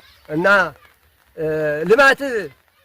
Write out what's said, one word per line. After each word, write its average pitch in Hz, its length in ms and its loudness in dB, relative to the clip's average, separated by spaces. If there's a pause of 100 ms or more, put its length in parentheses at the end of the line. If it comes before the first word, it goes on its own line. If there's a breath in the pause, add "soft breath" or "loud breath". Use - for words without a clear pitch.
(280)
እና 160 180 -4 (1400)
ልማት፣ 262 340 4 (640)